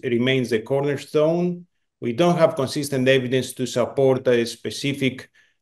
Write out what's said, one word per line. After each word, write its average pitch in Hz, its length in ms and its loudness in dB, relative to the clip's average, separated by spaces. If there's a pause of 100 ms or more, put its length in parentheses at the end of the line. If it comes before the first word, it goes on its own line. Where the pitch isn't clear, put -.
remains 123 480 0
the 113 80 2
cornerstone. 151 1040 -2 (360)
We 120 120 -4
don't 170 240 2
have 160 180 4
consistent 135 520 -2
evidence 127 460 2
to 127 120 -6
support 131 640 0
a 120 180 4
specific 135 840 -6 (320)